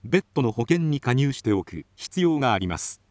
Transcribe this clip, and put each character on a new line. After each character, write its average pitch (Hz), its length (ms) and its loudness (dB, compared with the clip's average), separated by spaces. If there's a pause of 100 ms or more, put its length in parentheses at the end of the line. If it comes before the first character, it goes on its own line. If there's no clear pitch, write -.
別 175 300 0
途 143 80 0
の 117 100 2
保 117 120 -4
険 165 260 0
に 143 100 -2
加 123 140 0
入 139 180 2
し - 100 -8
て 107 120 0
お 95 100 0
く 80 220 -12 (100)
必 - 260 -6
要 160 180 2
が 127 140 2
あ 95 60 2
り 92 80 -2
ま 85 100 -4
す。 - 340 -10